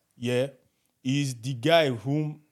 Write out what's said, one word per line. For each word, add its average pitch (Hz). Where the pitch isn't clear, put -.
yeah, 123
is 135
the 120
guy 151
whom 143